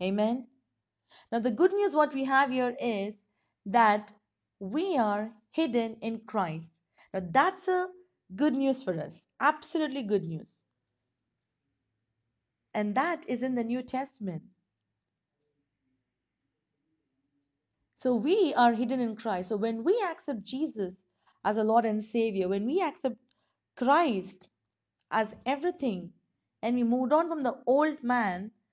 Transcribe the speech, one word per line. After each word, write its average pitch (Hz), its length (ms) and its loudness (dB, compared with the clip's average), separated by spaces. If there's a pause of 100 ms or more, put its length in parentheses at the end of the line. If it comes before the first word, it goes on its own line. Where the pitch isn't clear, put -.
Amen. 214 440 0 (840)
Now, 233 60 0
the 233 120 2
good 330 220 4
news 403 220 0
what 302 180 2
we 269 120 -4
have 269 260 4
here 247 280 -2
is 208 460 -4 (400)
that 214 480 2 (480)
we 294 380 -2
are 214 340 0 (200)
hidden 226 500 0
in 226 240 -6
Christ. 165 480 -4 (400)
Now, 190 160 -2
that's 339 380 2
a 370 200 2 (480)
good 262 180 2
news 269 280 0
for 165 180 -4
us. 147 260 -12 (140)
Absolutely 294 640 0
good 196 220 0
news. - 380 -12 (2000)
And 208 220 -2
that 330 300 -2
is 240 160 -4
in 262 120 -2
the 240 100 -2
New 240 180 -4
Testament. 226 600 -8 (3500)
So 254 180 0
we 294 400 2
are 240 200 6
hidden 240 260 -2
in 226 160 -4
Christ. 185 320 -4
So 220 80 -2
when 226 260 -4
we 403 260 2
accept 269 360 -8
Jesus 226 580 -6 (420)
as 214 120 0
a 220 80 2
Lord 220 200 4
and 214 200 -2
Savior, 214 440 0
when 202 160 -2
we 302 160 0
accept 285 360 -2 (600)
Christ 254 720 2 (640)
as 214 240 -2 (100)
everything, 269 640 -2 (520)
and 240 140 0
we 240 80 2
moved 247 280 2
on 330 160 4
from 311 140 -4
the 233 140 -2 (100)
old 294 380 4
man, 214 480 -2 (200)